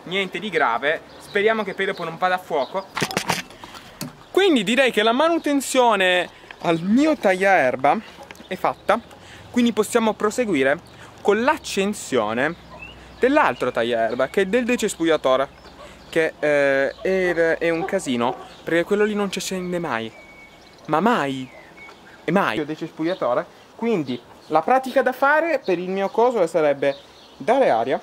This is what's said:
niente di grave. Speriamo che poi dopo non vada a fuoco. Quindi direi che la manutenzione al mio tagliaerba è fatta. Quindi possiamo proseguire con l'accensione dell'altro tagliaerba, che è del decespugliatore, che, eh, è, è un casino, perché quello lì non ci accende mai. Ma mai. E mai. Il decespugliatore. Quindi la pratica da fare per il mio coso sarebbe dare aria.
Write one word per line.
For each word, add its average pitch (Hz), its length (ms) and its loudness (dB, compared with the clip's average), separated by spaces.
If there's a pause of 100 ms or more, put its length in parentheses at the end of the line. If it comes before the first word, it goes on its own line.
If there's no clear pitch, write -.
niente 185 360 -6
di 208 100 -8
grave. 151 520 -2 (180)
Speriamo 214 440 -2
che 185 120 -8
poi 190 100 -4
dopo 190 180 -6
non 165 140 -8
vada 185 180 0
a 180 40 -4
fuoco. 170 480 -4 (1400)
Quindi 349 320 4
direi 247 280 2
che 208 120 0
la 226 80 4
manutenzione 247 1160 2 (340)
al 165 200 0
mio 269 340 4
tagliaerba 180 840 2 (480)
è 185 80 -8
fatta. 180 440 -2 (500)
Quindi 240 240 2
possiamo 220 400 0
proseguire 175 680 0 (420)
con 208 200 2
l'accensione 165 1120 -2 (640)
dell'altro 220 540 2
tagliaerba, 117 560 0
che - 140 0
è 196 40 2
del 226 180 0
decespugliatore, 165 880 0 (580)
che, 160 300 0
eh, 139 640 2
è, 175 560 0
è 170 140 0
un 165 120 -2
casino, 135 540 -2 (260)
perché 165 200 0
quello 208 220 0
lì 214 100 -2
non 202 160 -2
ci - 80 -6
accende 180 400 -6
mai. 113 340 -6 (720)
Ma 151 140 2
mai. 139 500 0 (760)
E - 80 -2
mai. 160 280 2
Il 151 60 -4
decespugliatore. 156 920 -4 (180)
Quindi 156 460 -2 (260)
la 156 140 2
pratica 262 400 2
da 254 120 0
fare 302 520 2
per 180 140 0
il 180 100 -6
mio 196 200 -2
coso 233 360 2
sarebbe 143 500 0 (400)
dare 214 360 2
aria. 127 320 0